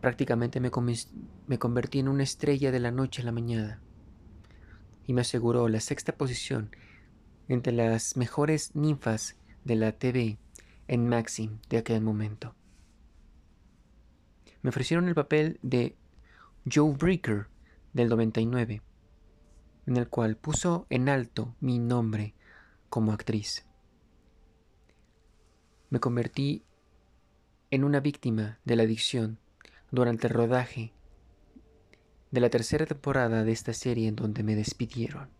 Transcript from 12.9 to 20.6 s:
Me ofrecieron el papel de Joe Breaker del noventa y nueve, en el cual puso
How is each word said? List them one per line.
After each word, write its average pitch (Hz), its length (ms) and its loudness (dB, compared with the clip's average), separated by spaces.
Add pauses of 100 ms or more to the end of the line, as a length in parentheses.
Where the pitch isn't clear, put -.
Me 135 80 0
ofrecieron 165 400 0
el 170 60 0
papel 156 460 2
de 123 360 0 (760)
Joe 151 220 4
Breaker 139 540 0 (440)
del 120 160 2
noventa 113 320 2
y 113 60 2
nueve, 117 360 -2 (1040)
en 123 120 0
el 120 100 0
cual 113 300 0
puso 170 520 -2